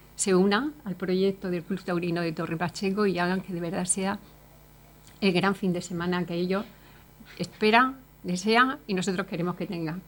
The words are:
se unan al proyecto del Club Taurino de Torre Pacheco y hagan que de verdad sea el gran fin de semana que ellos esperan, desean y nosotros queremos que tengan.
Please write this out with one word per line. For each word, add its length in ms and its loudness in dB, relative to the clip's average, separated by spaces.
se 180 2
unan 380 4
al 100 -6
proyecto 540 0
del 120 -2
Club 220 -6
Taurino 380 -2
de 100 -2
Torre 240 -4
Pacheco 500 -2
y 120 0
hagan 240 0
que 100 -12
de 80 -6
verdad 240 -4
sea 340 -2
el 120 4
gran 220 4
fin 180 0
de 100 -2
semana 420 -2
que 100 -6
ellos 300 0
esperan, 600 2
desean 540 2
y 60 -2
nosotros 340 -2
queremos 260 -4
que 120 -8
tengan. 420 -6